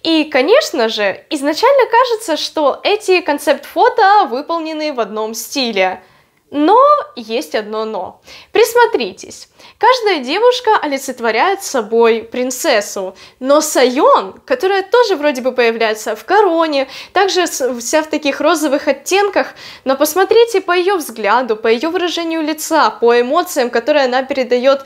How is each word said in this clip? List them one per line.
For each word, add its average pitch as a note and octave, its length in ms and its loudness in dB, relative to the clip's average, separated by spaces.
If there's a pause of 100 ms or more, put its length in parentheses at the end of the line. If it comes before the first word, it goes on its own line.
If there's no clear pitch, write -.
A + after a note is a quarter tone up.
И, D#4+ 220 0
конечно D4+ 640 2
же, G#3+ 420 -4
изначально E4 640 2
кажется, A#4 460 0
что - 460 -2
эти F#4 360 0
концепт-фото F#4+ 1080 2
выполнены D4+ 640 -6
в B3 80 -4
одном G#3+ 320 -6
стиле. G#3+ 680 -2 (480)
Но D#4+ 300 4 (380)
есть A3+ 380 -6
одно G#3+ 280 -6
"но". G#3+ 380 -10 (320)
Присмотритесь. A4+ 960 0 (280)
Каждая A4 420 2
девушка G#4+ 640 2
олицетворяет C4+ 800 -2
собой A3+ 600 0
принцессу. A#3+ 960 -4 (240)
Но C#4+ 180 4
Сайон, C#4 840 2
которая F#4+ 380 -2
тоже G#4 340 2
вроде C#4+ 240 0
бы B3+ 100 -2
появляется A3+ 640 -2
в - 80 -16
короне, E4 640 0 (240)
также F4+ 360 0
с-, C4 340 -4
вся D#4 200 -2
в D#4 60 -4
таких D4 320 -4
розовых D4 480 0
оттенках, F#4+ 680 -2 (280)
но C4 140 -2
посмотрите F#4+ 640 2
по F4 100 -4
ее F4+ 240 0
взгляду, A3+ 640 -2
по A3+ 100 -4
ее A#3+ 220 0
выражению E4 540 -4
лица, D4+ 480 0
по A#3+ 280 2
эмоциям, B3+ 500 0
которые C4 360 0
она B3+ 180 0
передает C4 640 0